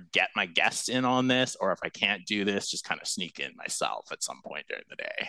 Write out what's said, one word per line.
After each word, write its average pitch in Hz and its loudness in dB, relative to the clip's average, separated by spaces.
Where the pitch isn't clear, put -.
get 90 4
my 101 2
guests 90 0
in 127 2
on 127 4
this, 127 2
or 98 4
if 87 0
I 82 -4
can't 98 0
do 104 2
this, 101 2
just - -4
kinda 78 -4
sneak 90 -4
in 69 -6
myself - -6
at - -6
some 65 -8
point - -8
during - -8
the - -16
day. - -6